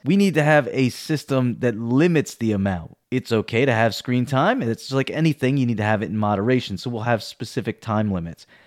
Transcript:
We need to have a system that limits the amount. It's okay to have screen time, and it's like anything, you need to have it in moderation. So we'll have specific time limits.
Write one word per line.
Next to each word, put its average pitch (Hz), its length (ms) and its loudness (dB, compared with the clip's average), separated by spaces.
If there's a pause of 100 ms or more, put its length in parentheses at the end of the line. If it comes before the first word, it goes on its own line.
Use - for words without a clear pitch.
We 196 140 2
need 196 160 2
to 156 80 2
have 147 280 4
a 127 200 2
system 131 680 -2
that 117 180 0
limits 135 560 2
the 110 180 0
amount. 95 460 -2 (120)
It's 127 220 -2
okay 113 320 2
to 135 80 2
have 113 220 2
screen 123 320 -2
time, 156 340 0
and 127 80 -2
it's - 220 -6
like 135 180 0
anything, 143 480 0
you 131 100 2
need 117 100 0
to 104 80 -2
have 107 180 2
it 101 80 -4
in 107 80 -4
moderation. 104 580 0
So 123 140 -8
we'll 113 120 -6
have 117 200 0
specific - 580 -8
time 107 300 -2
limits. 85 340 -6 (220)